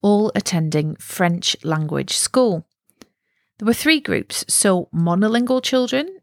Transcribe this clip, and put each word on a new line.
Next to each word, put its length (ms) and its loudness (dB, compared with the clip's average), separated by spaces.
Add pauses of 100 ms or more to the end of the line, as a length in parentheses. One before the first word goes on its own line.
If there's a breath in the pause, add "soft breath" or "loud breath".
all 340 2
attending 600 -2
French 640 -2
language 540 -2
school. 500 0 (920)
There 80 -4
were 80 4
three 260 2
groups, 480 -4
so 420 2
monolingual 720 2
children 600 -2